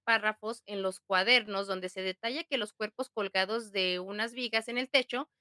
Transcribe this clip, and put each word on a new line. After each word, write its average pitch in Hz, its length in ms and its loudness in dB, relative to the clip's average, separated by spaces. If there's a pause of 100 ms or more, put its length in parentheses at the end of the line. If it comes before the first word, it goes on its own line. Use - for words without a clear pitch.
párrafos 214 640 0
en 196 160 -4
los 190 180 -2
cuadernos, 202 680 4
donde 185 220 -4
se 190 140 -6
detalla 233 420 -4
que 277 140 -2
los 214 160 -4
cuerpos 214 360 -6
colgados 202 640 -2
de 185 280 0
unas 208 340 -4
vigas 220 340 -2
en 240 100 -4
el 254 120 -4
techo 262 400 0 (100)